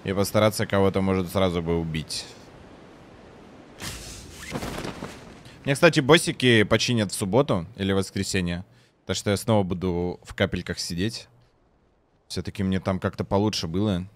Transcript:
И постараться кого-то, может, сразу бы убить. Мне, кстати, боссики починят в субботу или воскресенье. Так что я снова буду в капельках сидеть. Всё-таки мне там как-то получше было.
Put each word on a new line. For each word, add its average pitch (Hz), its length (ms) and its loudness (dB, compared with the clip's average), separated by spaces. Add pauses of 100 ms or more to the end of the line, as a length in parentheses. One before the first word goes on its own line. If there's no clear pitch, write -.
И 98 80 -4
постараться 104 540 2
кого-то, 98 340 2
может, 92 300 0
сразу 90 320 0
бы 82 180 0
убить. 80 460 -6 (3500)
Мне, 135 100 2
кстати, 160 240 6
боссики 127 640 6
починят 110 480 2
в - 40 -8
субботу 107 520 0 (100)
или 98 160 0
воскресенье. 95 720 -2 (420)
Так 95 100 -4
что - 140 -4
я 101 60 2
снова 107 280 2
буду 90 580 -4
в - 140 -18
капельках 90 420 -2
сидеть. 90 500 -6 (1000)
Всё-таки - 340 -6
мне 95 160 0
там 92 220 -2
как-то 98 240 -4
получше 101 420 0
было. 92 500 -2